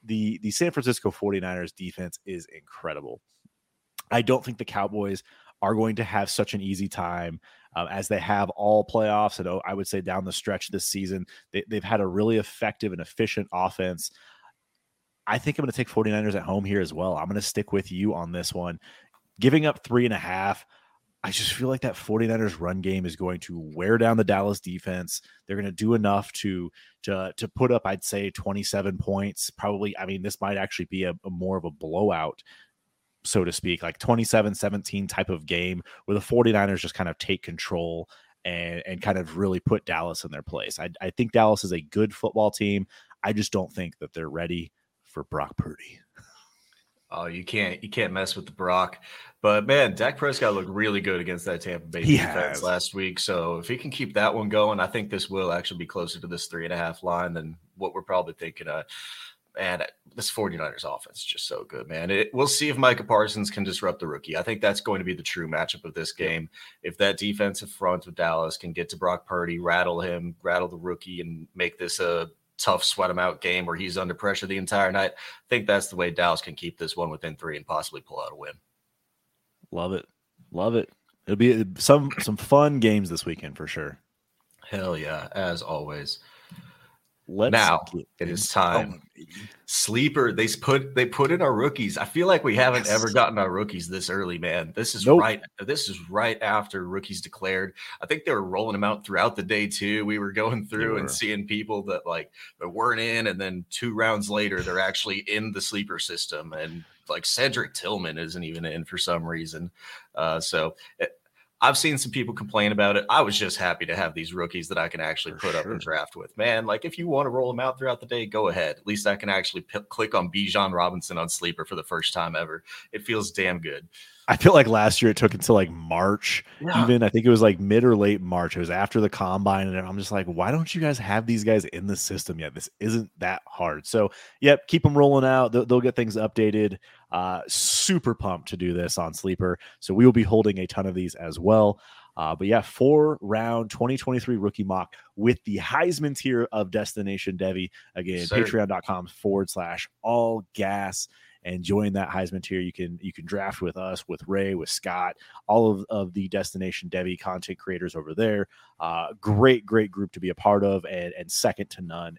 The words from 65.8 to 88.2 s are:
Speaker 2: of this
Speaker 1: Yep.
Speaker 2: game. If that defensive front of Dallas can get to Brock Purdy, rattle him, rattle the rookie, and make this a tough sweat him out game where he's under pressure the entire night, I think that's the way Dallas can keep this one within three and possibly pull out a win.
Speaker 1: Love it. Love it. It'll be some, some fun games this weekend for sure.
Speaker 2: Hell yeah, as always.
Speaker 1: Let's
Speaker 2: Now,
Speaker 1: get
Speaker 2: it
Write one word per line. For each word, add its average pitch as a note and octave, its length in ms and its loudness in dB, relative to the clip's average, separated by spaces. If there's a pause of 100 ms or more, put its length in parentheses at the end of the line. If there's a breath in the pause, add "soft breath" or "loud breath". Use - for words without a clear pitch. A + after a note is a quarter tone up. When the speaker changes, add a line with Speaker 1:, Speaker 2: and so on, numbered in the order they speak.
Speaker 2:
of D#2+ 80 -14
this D#2+ 260 -6
Speaker 1:
Yep. D#2+ 80 -2
Speaker 2:
game. D#2+ 220 -4 (340 loud breath)
If E2+ 140 -8
that G2 200 2
defensive G2+ 540 -4
front F2+ 360 -2
of F2 80 -16
Dallas E2 420 -2
can E2+ 160 -10
get E2+ 160 -6
to F2+ 80 -12
Brock F2+ 280 -2
Purdy, E2+ 340 -4
rattle F2 420 0
him, F2 420 -6
rattle F2+ 240 0
the F2 80 -10
rookie, F2 460 -8
and E2 340 -10
make F2 240 -4
this F2 220 -4
a E2+ 280 0 (300)
tough F2+ 240 2
sweat F#2 280 0
him F2 80 -2
out F2+ 200 0
game F2+ 280 0
where E2+ 80 -4
he's F#2 240 -6
under F2+ 160 -4
pressure G2 320 -4
the F#2+ 100 -4
entire F#2+ 340 2
night, F#2+ 200 0
I - 360 -18
think A2+ 200 0
that's G2+ 220 4
the F#2+ 60 -14
way F2 140 0
Dallas E2+ 320 2
can D#2 140 -12
keep E2+ 200 -12
this E2 220 -8
one E2+ 140 -2
within D#2 240 -10
three D#2+ 200 -10
and D2 80 -12
possibly D#2 380 -6
pull - 180 -14
out D2 120 -10
a D2 40 -18
win. D2 180 -14 (1160)
Speaker 1:
Love F2 240 -6
it. - 140 -6 (440)
Love G2 220 0
it. A#2 160 2 (380)
It'll G2+ 80 0
be A2+ 280 6 (140)
some, C#3 400 8
some - 180 -2
fun C#3+ 440 6
games G#2 320 4
this E2+ 160 -6
weekend D#2 300 -8
for D#2 100 -10
sure. D2 320 -8 (680)
Speaker 2:
Hell F#2 300 -4
yeah, D2+ 360 -6
as F2+ 280 -4
always. D2 560 -8 (1120 loud breath)
Speaker 1:
Let's G#2 220 2
Speaker 2:
Now, F2+ 300 6 (100)
Speaker 1:
get F2 160 -8 (120)
Speaker 2:
it F2 100 -4